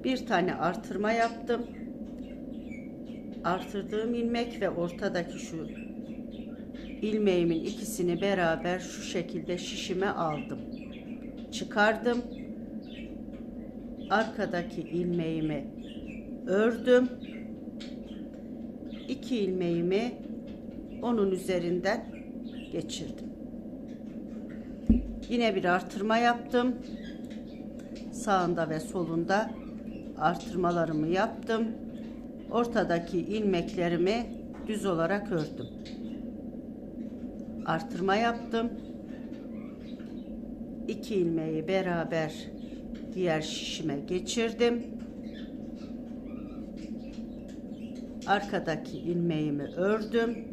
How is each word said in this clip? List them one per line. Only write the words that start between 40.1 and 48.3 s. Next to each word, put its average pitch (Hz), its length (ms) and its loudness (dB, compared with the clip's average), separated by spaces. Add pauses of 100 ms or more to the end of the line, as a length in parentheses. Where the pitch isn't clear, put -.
İki 220 280 -2
ilmeği 160 520 4
beraber 170 680 2 (800)
diğer 170 280 2
şişime - 680 -2
geçirdim. 233 760 4 (3500)
Arkadaki 185 720 0